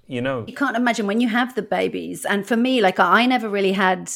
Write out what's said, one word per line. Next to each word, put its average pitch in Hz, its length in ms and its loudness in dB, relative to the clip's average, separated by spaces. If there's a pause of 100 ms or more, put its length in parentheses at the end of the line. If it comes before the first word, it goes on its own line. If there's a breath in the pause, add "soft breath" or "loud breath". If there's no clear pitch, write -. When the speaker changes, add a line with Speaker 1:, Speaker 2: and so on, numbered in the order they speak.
Speaker 1:
you 127 120 -6
know. 127 300 -4
Speaker 2:
You 247 60 -14
can't 254 240 -2
imagine 233 280 0
when 208 140 0
you 247 80 2
have 240 260 0
the 214 60 -2
babies. 180 640 -4
And 202 240 -2
for 233 80 2
me, 247 240 2
like, 185 180 2
I, 185 220 6
I 247 60 4
never 240 240 0
really 196 220 0
had, 185 440 0